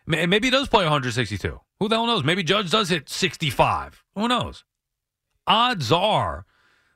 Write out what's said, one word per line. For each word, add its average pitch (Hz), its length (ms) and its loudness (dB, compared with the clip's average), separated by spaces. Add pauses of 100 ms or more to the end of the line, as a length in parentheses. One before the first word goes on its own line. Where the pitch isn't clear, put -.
may-, 160 200 -2
maybe 208 220 2
he 254 40 2
does 269 180 0
play 202 160 4
a 156 40 2
hundred 131 240 0
sixty-two. 104 460 -4 (220)
Who 208 80 -2
the 220 60 2
hell 226 100 0
knows? 226 180 0
Maybe 160 200 0
Judge 185 280 0
does 214 180 0
hit 170 200 -2
sixty-five. - 960 -2 (100)
Who 220 140 -2
knows? 143 340 -2 (840)
Odds 208 440 2
are 156 540 0 (500)